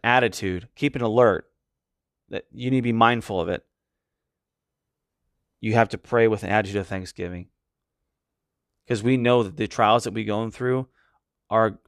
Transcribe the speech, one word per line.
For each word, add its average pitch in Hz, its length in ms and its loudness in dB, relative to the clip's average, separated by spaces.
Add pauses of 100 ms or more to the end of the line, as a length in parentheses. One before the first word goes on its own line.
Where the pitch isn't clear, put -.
attitude, 113 720 0
keep 143 200 -4
an 123 60 -4
alert, 110 440 4 (840)
that - 200 -10
you 123 200 -6
need 131 80 2
to 123 40 0
be 117 100 0
mindful 113 460 2
of 87 120 -4
it. - 160 -6 (1900)
You 107 140 -2
have 113 160 2
to - 80 -10
pray 117 280 2
with 110 160 0
an 95 60 -8
attitude 101 280 -2
of 95 100 -4
thanksgiving. 90 640 -10 (1400)
'Cause 110 160 -4
we 127 160 2
know 120 240 2
that 92 160 -6
the 101 100 -4
trials 113 360 2
that 104 100 -6
we 110 100 -6
go 107 240 -4
through 127 400 -4 (600)
are, 110 380 0